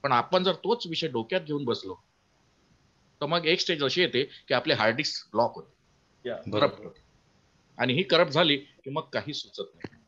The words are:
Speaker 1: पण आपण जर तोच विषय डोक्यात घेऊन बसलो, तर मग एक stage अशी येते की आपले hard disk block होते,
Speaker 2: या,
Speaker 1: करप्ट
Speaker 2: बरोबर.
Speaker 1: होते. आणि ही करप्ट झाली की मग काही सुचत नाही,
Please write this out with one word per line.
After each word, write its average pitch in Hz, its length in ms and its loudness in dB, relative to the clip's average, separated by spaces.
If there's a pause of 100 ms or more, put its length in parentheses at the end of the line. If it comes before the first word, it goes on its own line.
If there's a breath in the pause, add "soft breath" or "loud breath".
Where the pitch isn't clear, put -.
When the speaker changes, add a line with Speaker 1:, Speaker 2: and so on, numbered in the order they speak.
Speaker 1:
पण 139 80 2
आपण 127 320 2
जर 185 100 2
तोच 202 340 -2
विषय 160 200 -4
डोक्यात 127 340 -2
घेऊन 147 240 -6
बसलो, 98 280 -4 (1300)
तर 151 40 -2
मग 160 200 0
एक 175 140 4
stage 156 240 0
अशी 135 180 2
येते 135 220 2
की - 300 -4
आपले 131 200 2
hard 110 220 4
disk - 360 -6
block 113 240 2
होते, - 180 -18 (560)
Speaker 2:
या, 110 60 -6
Speaker 1:
करप्ट - 160 -10
Speaker 2:
बरोबर. 107 320 0
Speaker 1:
होते. - 180 -18 (760)
आणि 123 160 0
ही 180 100 0
करप्ट 165 280 4
झाली 156 260 4
की - 320 -14
मग 151 120 -6 (120)
काही 113 200 -4
सुचत - 420 -12
नाही, - 320 -18